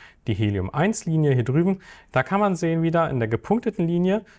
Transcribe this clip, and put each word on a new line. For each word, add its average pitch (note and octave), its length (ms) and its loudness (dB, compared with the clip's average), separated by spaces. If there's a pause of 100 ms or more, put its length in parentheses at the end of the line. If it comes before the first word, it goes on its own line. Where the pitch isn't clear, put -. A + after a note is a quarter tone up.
(260)
die A2+ 80 -2
Helium-eins-Linie C#3+ 1000 0
hier B2 100 2
drüben, E3+ 360 0 (340)
da C3 100 2
kann G3 160 -2
man G3 160 2
sehen E3 260 -2
wieder, E3 280 0
in C3 100 -2
der A2+ 80 0
gepunkteten F#3+ 580 -2
Linie F3+ 380 0 (160)